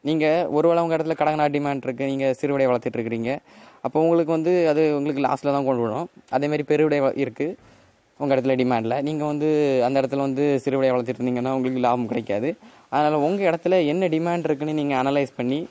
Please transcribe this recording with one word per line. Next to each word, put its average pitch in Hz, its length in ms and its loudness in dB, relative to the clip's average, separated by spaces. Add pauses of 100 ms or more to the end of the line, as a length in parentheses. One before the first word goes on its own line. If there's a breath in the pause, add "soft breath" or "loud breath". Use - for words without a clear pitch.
நீங்க 156 180 2 (300)
ஒருவேளை 170 280 4
உங்க 165 120 0
இடத்துல 160 260 -2
கடகநாத் 151 340 2
டிமாண்ட் 143 300 -4
இருக்கு, 127 260 -4
நீங்க 135 140 -2 (140)
சிறுவிடை 139 280 2
வளர்த்துட்டு 123 300 0
இருக்கிறீங்க, 113 320 -4 (560 loud breath)
அப்போ 139 180 -2
உங்களுக்கு 165 320 2
வந்து 160 160 0 (180)
அது 151 120 2 (160)
உங்களுக்கு 143 280 -2
லாஸ்ல 139 300 0
தான் 139 100 0
கொண்டு 127 180 0
விடும். 127 220 -4 (300)
அதே 143 140 2
மாதிரி 151 200 -2
பெருவிடை 151 340 4
வ-, - 180 0
இருக்கு 131 240 -4 (760 soft breath)
உங்க 143 140 -2
இடத்துல 131 260 2
டிமாண்ட்ல, 120 360 0 (120)
நீங்க 151 140 -4 (100)
வந்து 151 160 -2 (380)
அந்த 135 140 0
இடத்துல 139 260 -2
வந்து 135 180 -2 (200)
சிறுவிடை 135 300 2
வளர்த்துட்டு 123 260 -2
இருந்தீங்கன்னா 123 380 -2
உங்களுக்கு 127 280 -2
லாபம் 120 260 0
கிடைக்காது. 113 360 -2 (440 loud breath)
அதனால 151 340 2
உங்க 196 240 -2
இடத்துல 175 260 0 (160)
என்ன 185 220 0
டிமாண்ட் 170 360 -2
இருக்குன்னு 151 300 -2
நீங்க 143 220 -2
அனலைஸ் 139 380 0
பண்ணி 131 200 -2 (100)